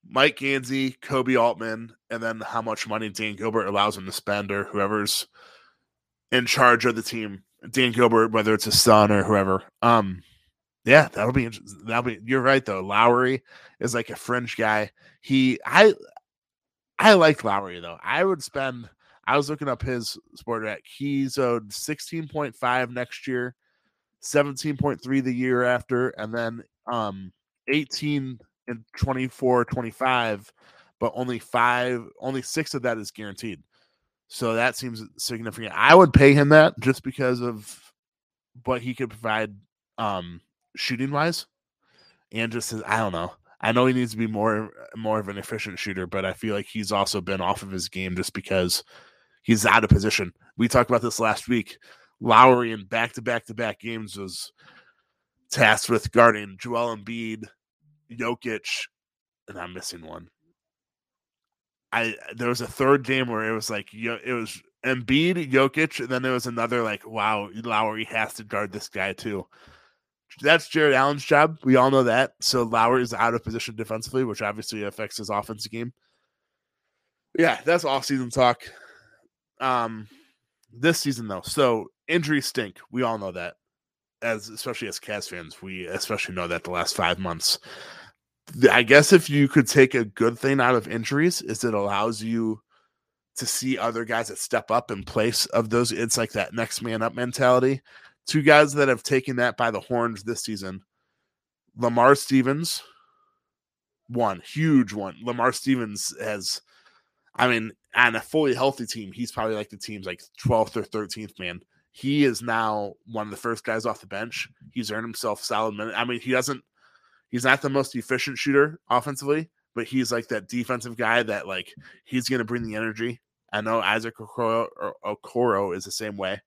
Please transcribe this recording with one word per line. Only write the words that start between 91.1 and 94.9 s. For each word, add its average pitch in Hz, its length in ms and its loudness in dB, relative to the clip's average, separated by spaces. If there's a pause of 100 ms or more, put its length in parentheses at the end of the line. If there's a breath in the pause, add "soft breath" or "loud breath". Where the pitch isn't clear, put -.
is - 200 -8
it 117 120 0
allows 101 460 -2
you 113 400 -4 (760)
to 127 100 -6
see 127 320 -4
other 113 260 -2
guys 113 240 -4
that 104 100 -12
step - 340 -2
up 120 180 0